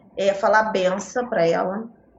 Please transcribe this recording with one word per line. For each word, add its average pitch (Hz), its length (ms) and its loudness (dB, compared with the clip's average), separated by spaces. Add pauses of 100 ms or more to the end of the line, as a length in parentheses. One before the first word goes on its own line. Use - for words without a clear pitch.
(180)
é 196 160 2
falar 214 380 2
benção 196 580 -2
pra 170 180 2
ela. 190 420 -2 (300)